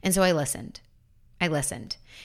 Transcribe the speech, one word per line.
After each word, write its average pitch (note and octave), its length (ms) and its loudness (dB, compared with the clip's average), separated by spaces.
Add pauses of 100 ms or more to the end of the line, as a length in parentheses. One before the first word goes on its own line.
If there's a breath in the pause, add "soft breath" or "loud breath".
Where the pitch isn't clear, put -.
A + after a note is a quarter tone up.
And F#3+ 120 0
so F#3+ 80 4
I F#3 100 6
listened. - 480 -2 (640)
I F3 80 2
listened. - 480 -4 (280 loud breath)